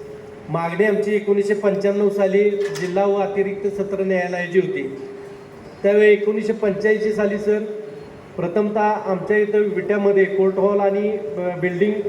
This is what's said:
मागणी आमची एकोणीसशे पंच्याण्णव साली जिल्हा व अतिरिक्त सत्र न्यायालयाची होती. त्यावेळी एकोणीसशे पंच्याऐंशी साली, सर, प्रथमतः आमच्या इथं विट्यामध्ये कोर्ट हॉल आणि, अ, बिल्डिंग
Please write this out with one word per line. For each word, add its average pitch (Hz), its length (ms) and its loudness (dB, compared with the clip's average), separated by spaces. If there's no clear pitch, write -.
मागणी 170 360 0
आमची 202 300 2
एकोणीसशे 202 400 2
पंच्याण्णव 202 540 2
साली 202 420 2
जिल्हा 190 540 -2
व 202 100 2
अतिरिक्त 196 520 -2
सत्र 196 380 -4
न्यायालयाची 180 540 0
होती. 139 380 -2
त्यावेळी 208 300 6
एकोणीसशे 214 400 2
पंच्याऐंशी 214 600 0
साली, 208 260 0
सर, 214 200 0
प्रथमतः 208 440 -2
आमच्या 208 580 0
इथं 208 200 2
विट्यामध्ये 202 680 2
कोर्ट 190 340 0
हॉल 202 220 2
आणि, 202 300 0
अ, 180 500 -6
बिल्डिंग 180 320 0